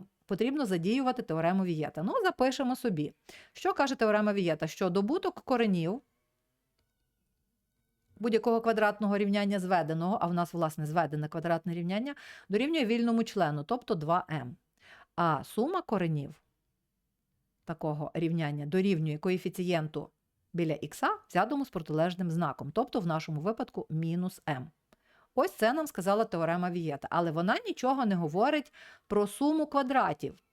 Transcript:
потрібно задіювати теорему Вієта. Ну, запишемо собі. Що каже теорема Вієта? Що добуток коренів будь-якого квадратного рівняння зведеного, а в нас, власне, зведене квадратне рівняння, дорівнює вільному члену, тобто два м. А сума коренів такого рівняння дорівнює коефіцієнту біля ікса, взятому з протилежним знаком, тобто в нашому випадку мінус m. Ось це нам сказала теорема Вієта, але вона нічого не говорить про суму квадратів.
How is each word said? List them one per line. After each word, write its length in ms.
потрібно 400
задіювати 560
теорему 420
Вієта. 400
Ну, 100
запишемо 520
собі. 380
Що 200
каже 220
теорема 380
Вієта? 340
Що 220
добуток 560
коренів 560
будь-якого 420
квадратного 560
рівняння 420
зведеного, 640
а 60
в 60
нас, 200
власне, 320
зведене 420
квадратне 460
рівняння, 420
дорівнює 360
вільному 380
члену, 400
тобто 320
два 340
м. 260
А 280
сума 380
коренів 540
такого 480
рівняння 520
дорівнює 520
коефіцієнту 920
біля 200
ікса, 440
взятому 360
з 40
протилежним 600
знаком, 400
тобто 280
в 80
нашому 340
випадку 480
мінус 560
m. 200
Ось 160
це 220
нам 140
сказала 380
теорема 460
Вієта, 400
але 200
вона 260
нічого 380
не 100
говорить 580
про 200
суму 380
квадратів. 880